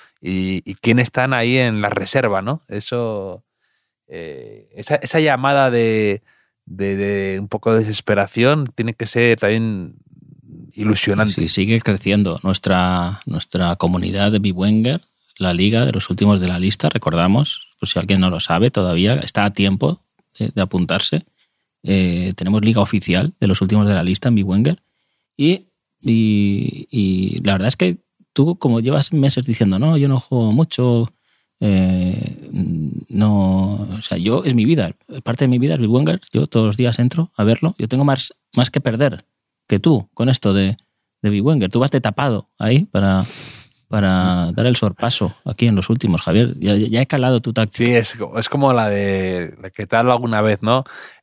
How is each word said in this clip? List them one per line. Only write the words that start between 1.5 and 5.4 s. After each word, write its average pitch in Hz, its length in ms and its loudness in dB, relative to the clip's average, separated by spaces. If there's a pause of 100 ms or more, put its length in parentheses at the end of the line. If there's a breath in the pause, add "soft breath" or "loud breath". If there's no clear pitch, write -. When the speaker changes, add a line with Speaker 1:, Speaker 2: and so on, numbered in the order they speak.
Speaker 1:
en 113 240 0
la 101 80 0
reserva, 101 540 -2
¿no? 135 240 -6
Eso, 107 760 -8 (640)
eh, 64 680 -16
esa, - 220 -6
esa - 220 -2
llamada 139 520 2